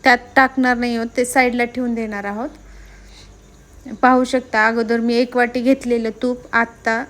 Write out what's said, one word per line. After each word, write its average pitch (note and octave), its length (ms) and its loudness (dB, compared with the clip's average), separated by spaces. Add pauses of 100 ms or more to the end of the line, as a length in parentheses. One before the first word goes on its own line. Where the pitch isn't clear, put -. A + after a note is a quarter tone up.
त्यात B3 140 6 (180)
टाकणार B3+ 400 2
नाही A#3+ 200 -4
आहोत, A#3 100 -4 (100)
ते B3 80 0
साईडला B3 400 2
ठेवून A#3+ 300 -4
देणार G#3+ 300 -8
आहोत. G#3 240 -8 (1500)
पाहू B3+ 220 4
शकता, B3 420 0
अगोदर A3+ 340 0
मी A#3 140 0
एक B3 220 0
वाटी B3 240 0
घेतलेलं A#3+ 500 0 (120)
तूप B3 160 -2 (140)
आत्ता A#3 580 -2